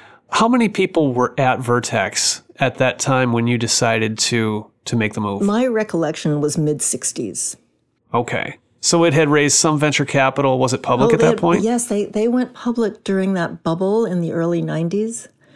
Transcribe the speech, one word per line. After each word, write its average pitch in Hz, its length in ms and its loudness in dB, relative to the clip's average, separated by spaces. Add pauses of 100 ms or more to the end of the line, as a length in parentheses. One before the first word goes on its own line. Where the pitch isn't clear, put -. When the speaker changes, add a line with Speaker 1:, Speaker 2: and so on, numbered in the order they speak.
(320)
Speaker 1:
How 226 160 2
many 240 200 4
people 165 460 0
were 123 260 0
at 127 200 2
Vertex 120 840 -2 (140)
at 131 240 -2
that 127 180 0
time 127 360 0
when 117 120 0
you 120 140 0
decided 113 580 0
to, 110 540 -2 (140)
to - 100 -4
make 107 180 0
the 107 80 -6
move? 104 220 -4
Speaker 2:
My 220 240 0
recollection 165 760 -2
was 147 160 -2
mid-sixties. - 1000 -4 (600)
Speaker 1:
Okay. 120 420 -4 (260)
So 170 200 4
it 165 100 4
had 156 160 4
raised 147 280 4
some 156 200 2
venture 143 280 0
capital. 135 520 2
Was 127 160 2
it 135 80 -2
public 123 300 2
Speaker 2:
Oh, - 20 4
Speaker 1:
at - 60 4
Speaker 2:
they 226 60 4
Speaker 1:
that 240 80 4
Speaker 2:
had, 214 60 -2
Speaker 1:
point? 180 240 2
Speaker 2:
yes, 233 220 0
they, 208 200 -2
they 214 220 -2
went 247 280 -2
public 226 480 -4
during 190 320 0
that 170 260 -4
bubble 190 460 0
in 175 140 -2
the 160 100 -2
early 165 320 0
nineties. 170 640 -4 (280)